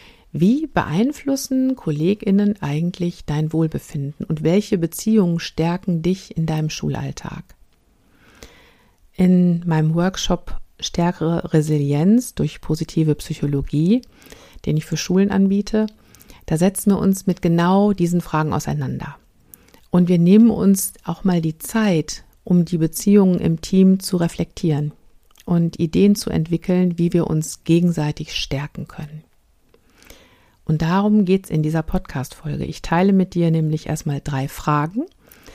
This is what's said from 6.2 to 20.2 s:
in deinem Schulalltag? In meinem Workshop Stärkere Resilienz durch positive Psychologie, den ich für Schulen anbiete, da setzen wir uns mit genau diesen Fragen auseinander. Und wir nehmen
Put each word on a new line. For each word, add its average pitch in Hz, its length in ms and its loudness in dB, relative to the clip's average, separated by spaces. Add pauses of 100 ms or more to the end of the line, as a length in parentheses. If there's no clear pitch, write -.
in 160 100 -2
deinem 156 240 -2
Schulalltag? - 760 -8 (1700)
In 180 520 4
meinem 165 280 2
Workshop 175 680 -2 (180)
Stärkere 170 760 -2
Resilienz 156 840 2
durch - 240 -4
positive 156 560 -2
Psychologie, 147 880 -2 (640)
den 151 100 0
ich 156 100 -2
für 160 120 -6
Schulen 196 340 2
anbiete, 196 540 0 (600)
da 160 100 0
setzen 196 340 2
wir 196 80 2
uns 190 280 0
mit 180 140 -2
genau 180 520 2
diesen 175 260 0
Fragen 156 320 -2
auseinander. 143 640 -6 (800)
Und 180 140 4
wir 180 100 4
nehmen 208 300 8